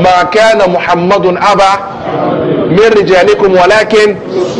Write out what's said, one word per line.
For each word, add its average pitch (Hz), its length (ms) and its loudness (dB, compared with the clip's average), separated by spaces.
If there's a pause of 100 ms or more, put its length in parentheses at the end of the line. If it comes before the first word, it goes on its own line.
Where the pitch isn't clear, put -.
"Ma 180 280 2
kana 214 380 2
Muhammadun 180 680 0
aba 196 340 2 (960)
min 208 240 2
rijalikum 196 640 2
walakin 208 600 2 (440)